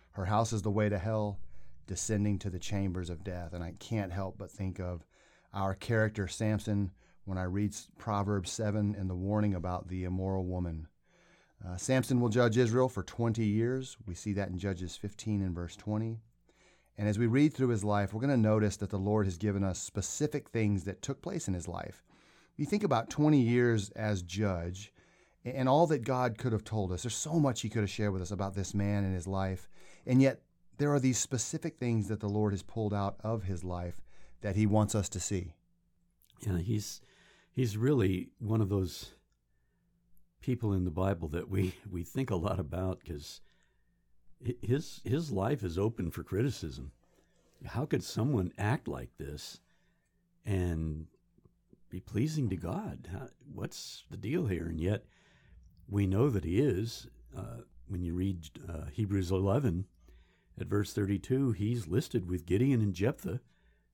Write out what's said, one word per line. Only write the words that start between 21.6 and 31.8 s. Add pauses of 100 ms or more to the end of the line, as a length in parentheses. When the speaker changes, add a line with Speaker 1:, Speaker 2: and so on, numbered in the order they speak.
Speaker 1:
life. (540)
You
think
about
twenty
years
as
judge (520)
a-,
and
all
that
God
could
have
told
us.
There's
so
much
he
could
have
shared
with
us
about
this
man
and
his
life. (380)
And
yet (360)
there
are
these
specific
things